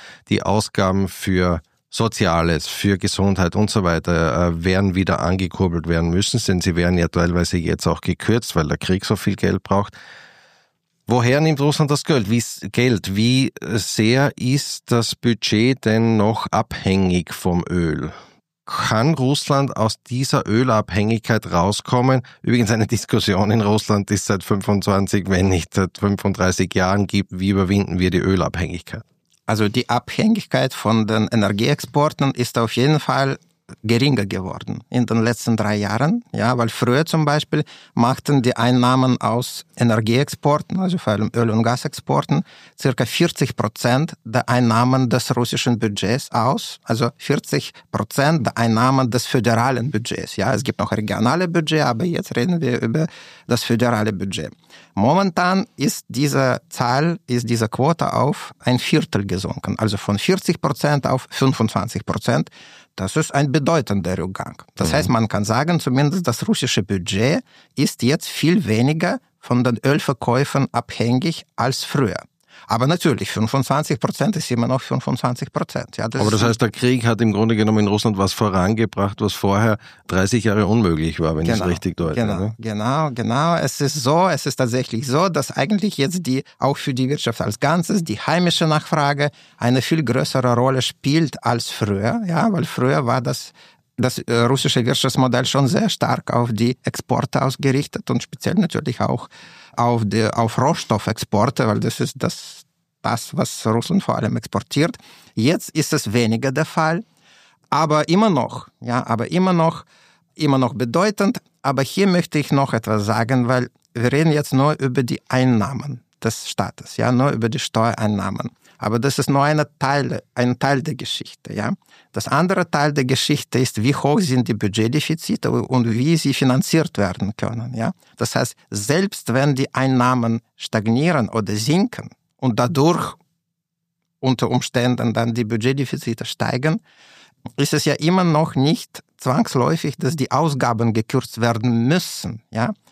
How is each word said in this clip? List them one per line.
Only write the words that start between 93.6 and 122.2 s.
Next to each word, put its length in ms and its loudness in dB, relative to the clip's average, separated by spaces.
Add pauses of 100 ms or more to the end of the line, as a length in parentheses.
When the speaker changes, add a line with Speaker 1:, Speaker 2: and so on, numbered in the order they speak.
Speaker 2:
das, 240 0
äh, 120 -4 (120)
russische 420 2
Wirtschaftsmodell 580 2
schon 240 2
sehr 220 2
stark 420 -2
auf 200 0
die 300 0
Exporte 600 -2
ausgerichtet 680 -2
und 120 0
speziell 320 -4
natürlich 460 -2
auch 280 -2 (480)
auf 300 2
die, 180 2
auf 320 0
Rohstoffexporte, 1080 0
weil 140 0
das 180 -4
ist 200 -4
das, 440 -6 (400)
das, 340 -4
was 300 -4
Russland 380 0
vor 120 -2
allem 200 -2
exportiert. 600 -2 (380)
Jetzt 360 0
ist 220 -2
es 200 -2
weniger 400 2
der 120 -2
Fall, 400 -2 (640)
aber 380 0
immer 220 4
noch, 380 -2 (120)
ja, 240 -2
aber 280 -2
immer 200 2
noch, 320 0 (520)
immer 220 2
noch 160 0
bedeutend. 640 0 (240)
Aber 200 0
hier 240 0
möchte 320 2
ich 140 -2
noch 200 2
etwas 320 0
sagen, 440 0
weil 200 0 (260)
wir 180 0
reden 180 4
jetzt 220 0
nur 260 2
über 240 0
die 260 -4
Einnahmen 760 0 (180)
des 260 -4
Staates, 480 -8
ja, 140 0
nur 220 2
über 160 -2
die 100 -4
Steuereinnahmen. 920 -2 (280)
Aber 200 -2
das 200 0
ist 120 -2
nur 140 2
eine 220 2 (120)
Teil, 440 -2 (120)
ein 240 0
Teil 240 0
der 120 -6
Geschichte, 600 -12
ja. 180 -4 (400)
Das 160 -6